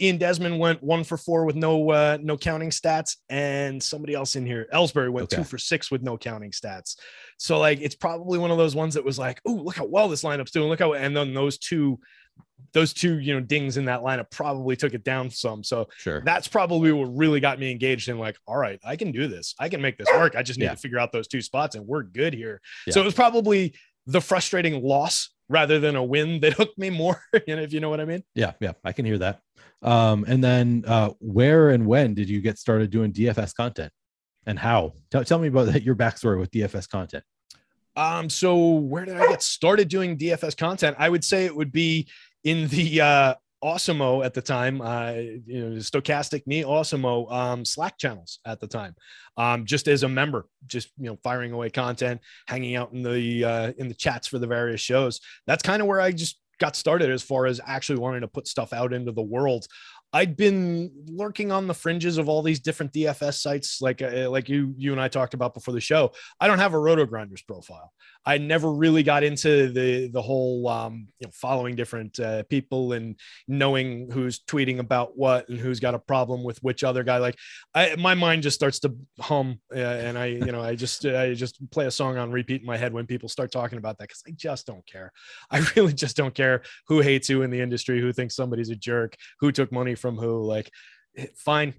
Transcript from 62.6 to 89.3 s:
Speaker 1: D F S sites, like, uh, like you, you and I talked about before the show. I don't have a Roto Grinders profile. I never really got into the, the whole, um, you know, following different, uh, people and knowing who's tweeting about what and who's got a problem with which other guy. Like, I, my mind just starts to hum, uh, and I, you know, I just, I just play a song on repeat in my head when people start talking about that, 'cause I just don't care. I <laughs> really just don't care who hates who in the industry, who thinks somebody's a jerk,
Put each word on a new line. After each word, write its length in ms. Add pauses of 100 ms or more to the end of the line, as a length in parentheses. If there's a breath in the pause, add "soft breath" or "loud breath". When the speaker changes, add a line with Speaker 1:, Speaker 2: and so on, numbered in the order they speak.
Speaker 1:
D 160
F 160
S 180
sites, 400
like, 200
uh, 280
like 180
you, 300
you 140
and 100
I 60
talked 260
about 220
before 180
the 80
show. 300 (280 loud breath)
I 80
don't 120
have 160
a 40
Roto 280
Grinders 340
profile. 500 (320 soft breath)
I 140
never 340
really 300
got 220
into 500
the, 360
the 120
whole, 480
um, 380 (120)
you 60
know, 80
following 420
different, 440
uh, 240
people 500
and 260 (280 loud breath)
knowing 640
who's 280
tweeting 380
about 400
what 320
and 100
who's 200
got 160
a 40
problem 440
with 160
which 240
other 200
guy. 140
Like, 180 (380 loud breath)
I, 240
my 160
mind 300
just 120
starts 260
to 140 (240)
hum, 400 (160)
uh, 40
and 360
I, 120
you 240
know, 100
I 140
just, 320
I 260
just 260 (120)
play 160
a 40
song 260
on 140
repeat 300
in 60
my 100
head 160
when 140
people 220
start 220
talking 280
about 180
that, 120
'cause 180
I 40
just 360
don't 180
care. 260 (380 loud breath)
I 220
<laughs> 40
really 160
just 240
don't 200
care 260 (260 loud breath)
who 140
hates 260
who 140
in 80
the 120
industry, 380
who 140
thinks 220
somebody's 340
a 60
jerk, 420 (220 loud breath)